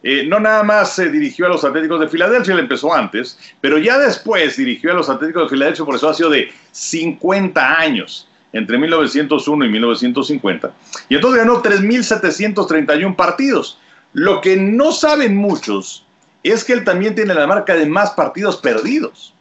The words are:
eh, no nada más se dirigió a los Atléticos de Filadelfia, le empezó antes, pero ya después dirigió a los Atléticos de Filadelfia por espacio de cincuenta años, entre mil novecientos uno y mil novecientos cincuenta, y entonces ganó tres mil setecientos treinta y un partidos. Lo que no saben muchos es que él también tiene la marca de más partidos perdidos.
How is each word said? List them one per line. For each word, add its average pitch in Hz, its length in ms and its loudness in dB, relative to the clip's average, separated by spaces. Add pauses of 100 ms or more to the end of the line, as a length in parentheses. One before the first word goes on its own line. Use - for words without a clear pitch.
eh, 139 240 0
no 185 120 0
nada 214 260 2
más 208 300 2
se 180 140 0
dirigió 151 380 -2
a - 20 2
los 170 160 0
Atléticos 160 360 0
de 156 80 0
Filadelfia, 185 480 0
le 165 60 2
empezó 135 300 -2
antes, 120 460 -4 (240)
pero 151 160 2
ya 226 200 2
después 208 600 0
dirigió 131 320 -2
a 180 40 2
los 170 140 -2
Atléticos 156 360 -2
de 139 40 -6
Filadelfia 143 380 -2
por 139 80 -4
espacio 156 340 0
de 143 240 0 (200)
cincuenta 165 1040 -2
años, 139 480 -4 (260)
entre 110 260 -2
mil 156 120 0
novecientos 147 560 0
uno 147 180 0
y 117 40 0
mil 107 140 0
novecientos 120 440 0
cincuenta, 104 460 -4 (360)
y 131 60 0
entonces 247 240 4
ganó 233 220 4
tres 202 220 2
mil 233 200 2
setecientos 196 640 -2
treinta 151 300 2
y 170 80 0
un 190 100 -2
partidos. 180 640 -2 (340)
Lo 190 280 0
que 190 160 4
no 220 340 2
saben 294 460 2
muchos 151 680 -4 (380)
es 220 220 0
que 254 80 0
él 240 100 0
también 190 320 0
tiene 202 180 0
la 151 140 2
marca 185 300 2
de 156 100 2
más 185 240 0
partidos 185 460 -2
perdidos. 143 840 -4